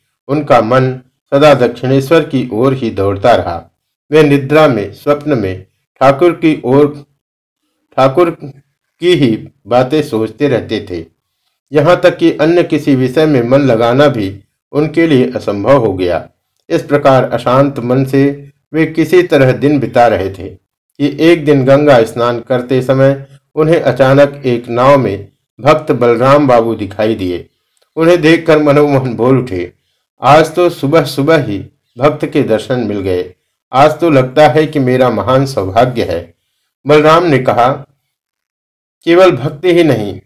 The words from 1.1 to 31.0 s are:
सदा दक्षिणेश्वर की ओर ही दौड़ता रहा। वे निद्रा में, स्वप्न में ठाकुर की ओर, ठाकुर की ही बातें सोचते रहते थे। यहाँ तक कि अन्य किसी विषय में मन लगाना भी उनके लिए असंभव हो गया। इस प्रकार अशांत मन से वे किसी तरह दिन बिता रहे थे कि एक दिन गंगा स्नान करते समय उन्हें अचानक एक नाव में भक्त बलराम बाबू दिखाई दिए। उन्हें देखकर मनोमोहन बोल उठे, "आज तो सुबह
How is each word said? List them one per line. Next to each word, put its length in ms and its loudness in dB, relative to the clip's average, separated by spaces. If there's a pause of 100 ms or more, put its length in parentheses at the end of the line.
सदा 200 4
दक्षिणेश्वर 680 0
की 320 -4
ओर 200 0
ही 160 -4
दौड़ता 460 0
रहा। 400 -6 (360)
वे 120 4
निद्रा 440 2
में, 260 -4
स्वप्न 440 -4
में 260 -6 (380)
ठाकुर 300 2
की 340 -2
ओर, 400 0 (920)
ठाकुर 320 2 (680)
की 140 0
ही 340 -2 (200)
बातें 360 0
सोचते 440 -4
रहते 440 -4
थे। 140 -10 (680)
यहाँ 280 2
तक 160 2
कि 140 2
अन्य 320 0
किसी 320 -2
विषय 300 0
में 180 2
मन 160 0
लगाना 480 2
भी 360 -6 (280)
उनके 360 -2
लिए 280 0
असंभव 420 -2
हो 160 -2
गया। 360 -4 (400)
इस 120 -2
प्रकार 420 2
अशांत 560 -2
मन 260 -2
से 440 -2 (240)
वे 120 -2
किसी 380 0
तरह 280 2
दिन 280 0
बिता 280 2
रहे 220 -2
थे 200 -12 (500)
कि 200 -4
एक 260 2
दिन 200 2
गंगा 380 4
स्नान 360 -4
करते 420 -4
समय 460 0 (280)
उन्हें 260 0
अचानक 640 2
एक 240 -4
नाव 280 2
में 300 -4 (320)
भक्त 320 0
बलराम 560 2
बाबू 280 2
दिखाई 400 -4
दिए। 340 -8 (460)
उन्हें 260 2
देखकर 380 2
मनोमोहन 540 0
बोल 260 0
उठे, 340 -8 (480)
"आज 340 2
तो 140 2
सुबह 340 -2